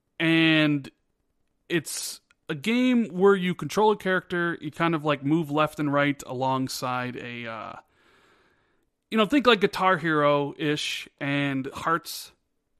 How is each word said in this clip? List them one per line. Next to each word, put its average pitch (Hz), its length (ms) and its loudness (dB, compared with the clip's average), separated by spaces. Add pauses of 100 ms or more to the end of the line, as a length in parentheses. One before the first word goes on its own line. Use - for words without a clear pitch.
(180)
and 160 720 2 (800)
it's - 520 -6 (280)
a 165 60 -6
game 233 580 2
where 196 220 6
you 180 200 0
control 208 380 2
a 202 40 -2
character, 175 640 -2
you 147 100 -10
kind 170 240 0
of, 147 100 -4
like, 143 200 0
move 151 260 0
left 151 300 0
and 147 120 -2
right 143 340 0
alongside 127 920 -4
a, 120 300 -10
uh, 110 300 -12 (1300)
you 214 80 -2
know, 220 80 6
think, 269 200 2
like, 226 140 6
Guitar 185 360 2
Hero-ish, 147 1120 0 (120)
and 139 520 -2
hearts - 600 -6 (480)